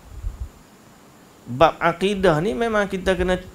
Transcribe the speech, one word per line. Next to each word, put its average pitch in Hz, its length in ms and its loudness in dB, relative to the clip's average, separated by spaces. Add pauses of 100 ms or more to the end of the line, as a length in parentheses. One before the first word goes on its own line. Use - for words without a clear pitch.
(1500)
Bab 135 320 2
akidah 180 640 2
ni 226 80 0
memang 226 320 0
kita 190 320 -2
kena 180 240 0 (140)